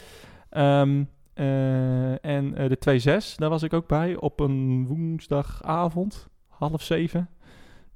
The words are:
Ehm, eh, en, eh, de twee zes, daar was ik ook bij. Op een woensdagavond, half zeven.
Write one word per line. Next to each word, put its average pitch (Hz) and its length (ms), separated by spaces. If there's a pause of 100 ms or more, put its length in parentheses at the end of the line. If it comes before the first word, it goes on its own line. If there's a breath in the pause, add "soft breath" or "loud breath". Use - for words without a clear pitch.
(480 loud breath)
Ehm, 143 560 (300)
eh, 131 880
en, 143 320
eh, 139 120
de 131 100
twee 139 200
zes, 143 380
daar 156 140
was 160 120
ik 160 100
ook 165 140
bij. 165 300
Op - 240
een 131 460
woensdagavond, 165 1400 (200)
half 151 340
zeven. 170 460 (680 soft breath)